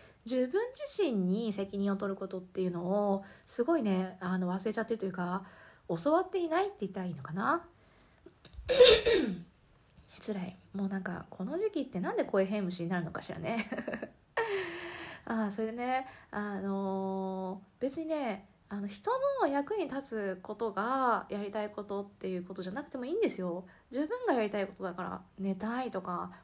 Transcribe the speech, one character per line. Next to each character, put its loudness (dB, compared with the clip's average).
自 2
分 2
自 2
身 4
に 2
責 -4
任 2
を 2
取 -2
る -2
こ -6
と -6
っ -6
て -4
い 2
う 0
の -2
を、 0
す 0
ご 4
い 2
ね、 2
あ 0
の、 0
忘 -2
れ 0
ち -4
ゃ 0
っ -4
て -2
る 0
と -4
い -2
う -4
か、 -2
教 4
わ 8
っ -2
て -2
い 0
な 2
い 2
っ -4
て -10
言 -2
っ -12
た -6
ら -4
い -4
い -6
の -10
か -10
な？ 2
<coughs> 6
失 -6
礼。 -6
も -2
う -4
な -4
ん -4
か、 -6
こ -8
の -2
時 0
期 -2
っ -8
て -6
な -2
ん -4
で 2
声 4
変 -2
虫 -4
に -4
な -2
る -2
の -6
か -8
し -4
ら -8
ね。 -4
<laughs> -6
あ -2
あ、 -4
そ -6
れ -2
で -6
ね、 -2
あ -4
の -2
ー、 -6
別 -2
に -6
ね、 -2
あ -6
の、 -4
人 -4
の 6
役 0
に 0
立 -6
つ -4
こ -8
と -2
が 2
や -4
り -6
た -2
い -4
こ -8
と -4
っ -12
て -8
い -2
う -6
こ -12
と -8
じ -6
ゃ -6
な -6
く -18
て -6
も -6
い -6
い -4
ん 0
で 4
す -2
よ。 -4
自 0
分 -4
が 6
や 4
り 0
た -2
い 0
こ -10
と -8
だ -4
か -6
ら、 -6
寝 0
た -2
い -4
と -4
か、 -6